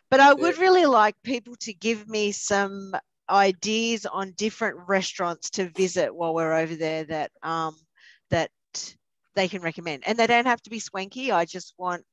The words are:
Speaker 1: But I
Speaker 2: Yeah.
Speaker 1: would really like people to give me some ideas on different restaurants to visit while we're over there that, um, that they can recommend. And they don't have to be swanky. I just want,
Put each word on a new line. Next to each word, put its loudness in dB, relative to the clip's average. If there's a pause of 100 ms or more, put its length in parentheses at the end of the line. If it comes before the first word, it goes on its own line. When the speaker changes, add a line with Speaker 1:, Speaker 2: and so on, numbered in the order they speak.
Speaker 1:
But 6
I 10
Speaker 2:
Yeah. 10
Speaker 1:
would 0
really 6
like 4
people -8
to -10
give -4
me -2
some -4 (340)
ideas 0
on -6
different -6 (100)
restaurants -2
to -4
visit 0
while -4
we're 0
over 0
there -4
that, -8 (120)
um, -4 (560)
that 0 (840)
they 0
can -12
recommend. -8
And -2
they 4
don't 2
have 0
to -20
be -10
swanky. -8
I 2
just -14
want, -6